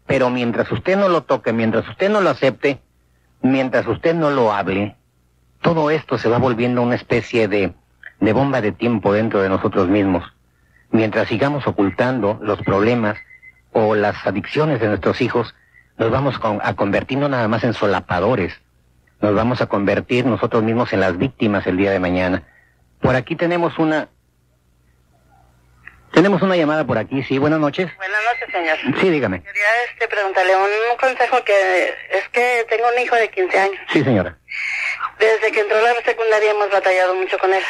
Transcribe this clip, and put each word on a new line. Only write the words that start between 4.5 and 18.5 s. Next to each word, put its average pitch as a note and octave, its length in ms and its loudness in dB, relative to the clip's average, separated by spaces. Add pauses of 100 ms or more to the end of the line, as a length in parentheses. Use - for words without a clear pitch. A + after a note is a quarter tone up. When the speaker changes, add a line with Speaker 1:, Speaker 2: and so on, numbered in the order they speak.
Speaker 1:
hable, G2 420 -2 (640)
todo D#3 320 2
esto D3 260 -2
se A2 120 -2
va A#2 80 2
volviendo B2 440 0
una A#2+ 140 0
especie A2+ 540 -2
de, F#2+ 240 0 (480)
de G#2 120 2
bomba C3 280 0
de G#2 100 0
tiempo A2 400 0
dentro G#2+ 300 2
de F#2+ 80 2
nosotros F#2+ 400 0
mismos. F#2+ 340 2 (680)
Mientras A2 360 2
sigamos C#3 400 -2
ocultando G#2 760 0
los G2+ 200 -2
problemas G#2 560 0 (560)
o A2 200 2
las G#2 320 0
adicciones C#3 540 -2
de A2+ 80 0
nuestros G2+ 320 -2
hijos, A#2+ 340 -2 (440)
nos A2+ 140 0
vamos C3+ 280 -2
con, G#2+ 240 -2
a A2+ 120 -2
convertir G2+ 420 -2
no C#3+ 100 0
nada B2 220 0
más A2+ 160 -2
en A2+ 80 0
solapadores, F#2 800 0 (640)